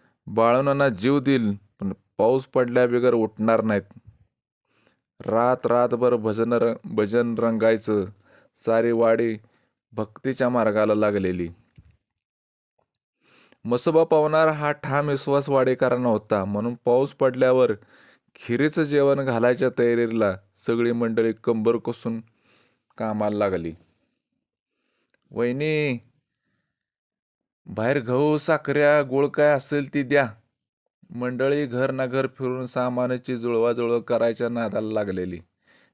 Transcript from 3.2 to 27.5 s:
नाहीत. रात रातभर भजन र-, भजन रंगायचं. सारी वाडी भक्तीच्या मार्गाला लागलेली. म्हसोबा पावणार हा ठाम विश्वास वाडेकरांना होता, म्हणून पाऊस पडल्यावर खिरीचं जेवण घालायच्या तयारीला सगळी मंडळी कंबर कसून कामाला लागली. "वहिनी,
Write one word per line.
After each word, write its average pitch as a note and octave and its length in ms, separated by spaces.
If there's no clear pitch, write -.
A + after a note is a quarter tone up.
नाहीत. G#2+ 220
रात B2 400
रातभर B2 480
भजन A2+ 380
र-, A#2 220
भजन A2+ 540
रंगायचं. A2 680
सारी A2+ 260
वाडी A2+ 460
भक्तीच्या B2 560
मार्गाला G#2+ 460
लागलेली. F#2+ 540
म्हसोबा D#3 400
पावणार D#3 440
हा D3+ 240
ठाम C#3+ 360
विश्वास C#3 400
वाडेकरांना B2+ 600
होता, G#2+ 360
म्हणून G#2 300
पाऊस B2+ 380
पडल्यावर B2+ 600
खिरीचं D3 480
जेवण C#3 420
घालायच्या B2 440
तयारीला A#2 580
सगळी A#2 360
मंडळी A2+ 400
कंबर A2+ 440
कसून A#2 440
कामाला G#2+ 380
लागली. F2+ 380
"वहिनी, C#3 680